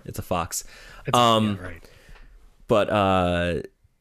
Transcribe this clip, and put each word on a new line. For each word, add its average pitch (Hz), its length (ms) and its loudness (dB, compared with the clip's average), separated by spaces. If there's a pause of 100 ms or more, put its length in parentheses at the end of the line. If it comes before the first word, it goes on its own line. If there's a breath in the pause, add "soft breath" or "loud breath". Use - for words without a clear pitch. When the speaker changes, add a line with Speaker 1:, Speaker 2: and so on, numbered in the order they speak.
Speaker 1:
it's - 140 -10
a - 20 -6
fox. - 420 -4 (420 loud breath)
Speaker 2:
It's 127 120 -6
a, 123 40 4
Speaker 1:
Um, 110 400 2
Speaker 2:
yeah, - 60 -12
right. - 160 -16 (840 loud breath)
Speaker 1:
but, 104 220 2
uh, 87 720 2 (400)